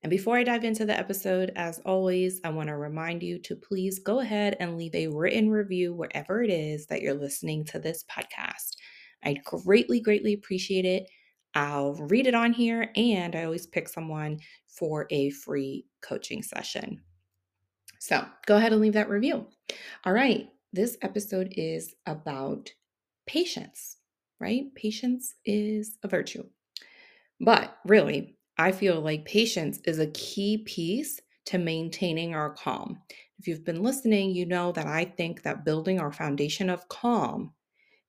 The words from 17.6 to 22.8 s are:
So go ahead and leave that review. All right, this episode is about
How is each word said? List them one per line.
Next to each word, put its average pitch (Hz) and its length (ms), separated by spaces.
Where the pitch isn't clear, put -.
So - 260
go 208 100
ahead 220 160
and 214 80
leave 214 120
that 214 180
review. 226 380
All 180 80
right, 240 360
this 208 300
episode 196 540
is 160 400
about 143 640